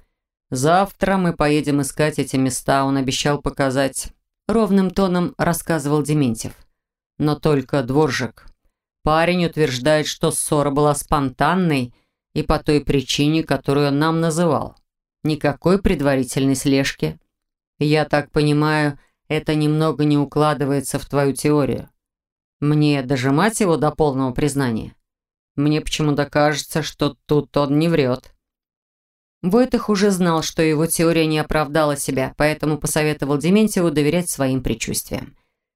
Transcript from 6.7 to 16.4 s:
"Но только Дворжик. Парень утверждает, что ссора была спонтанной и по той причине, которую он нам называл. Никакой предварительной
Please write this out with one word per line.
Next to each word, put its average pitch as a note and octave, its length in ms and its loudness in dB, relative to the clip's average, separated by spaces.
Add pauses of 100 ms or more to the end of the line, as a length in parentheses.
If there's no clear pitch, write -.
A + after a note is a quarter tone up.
"Но D3 180 0
только C#3+ 460 0
Дворжик. B2+ 640 0 (640)
Парень E3+ 380 2
утверждает, D3+ 600 0
что - 260 -4
ссора C#3+ 380 -2
была D3 240 2
спонтанной D3 1000 -2 (400)
и D#3 100 -4
по D#3 160 0
той D3 220 2
причине, D3 600 0
которую C#3+ 460 0
он C#3+ 120 0
нам E3 200 0
называл. E3 560 0 (480)
Никакой D3+ 580 0
предварительной C3+ 720 0